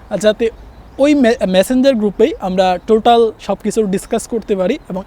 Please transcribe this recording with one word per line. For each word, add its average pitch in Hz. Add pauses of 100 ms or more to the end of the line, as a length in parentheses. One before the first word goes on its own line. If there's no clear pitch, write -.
(100)
আহ, 214
যাতে 214 (480)
ওই 294
মে-, 233
মেসেঞ্জার 254
গ্রুপেই 214
আমরা 185
টোটাল 226
সব 196
কিছু 220
ডিসকাস 208
করতে 214
পারি 190 (100)
এবং 185